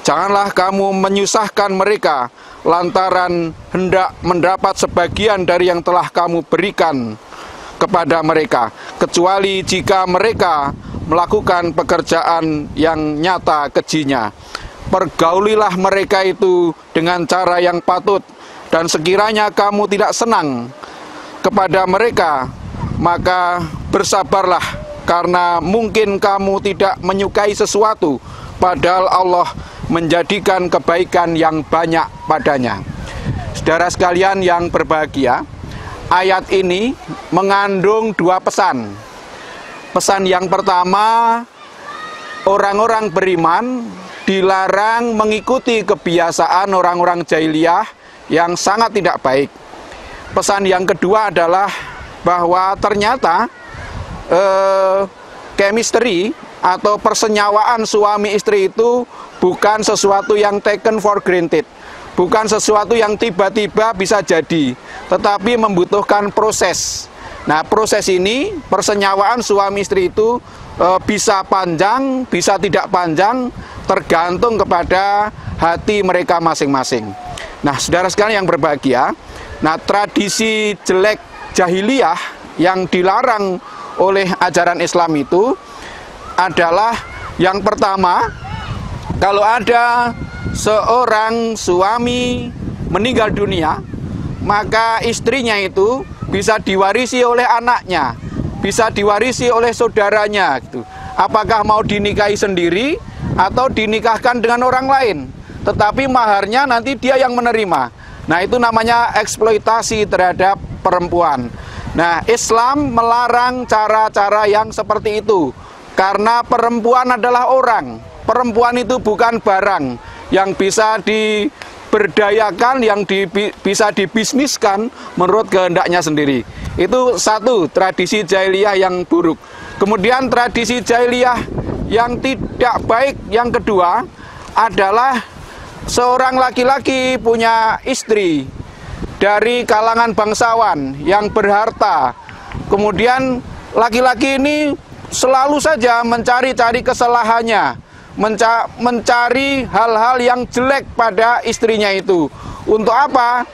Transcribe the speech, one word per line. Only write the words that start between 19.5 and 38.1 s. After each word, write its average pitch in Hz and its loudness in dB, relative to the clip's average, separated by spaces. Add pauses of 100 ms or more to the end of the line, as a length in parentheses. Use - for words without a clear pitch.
kamu 202 2
tidak 196 2
senang 156 0 (720)
kepada 190 2
mereka, 185 0 (480)
maka 175 0 (240)
bersabarlah, 185 2 (440)
karena 175 2
mungkin 202 0
kamu 196 0
tidak 196 0
menyukai 196 0
sesuatu, 208 0 (400)
padahal 180 2
Allah 180 2 (440)
menjadikan 170 0
kebaikan 170 2
yang 160 0
banyak 165 0 (240)
padanya." 127 0 (720)
Saudara 165 0
sekalian 190 2
yang 175 0
berbahagia, 151 0 (640)
ayat 185 2
ini 190 0 (400)
mengandung 196 0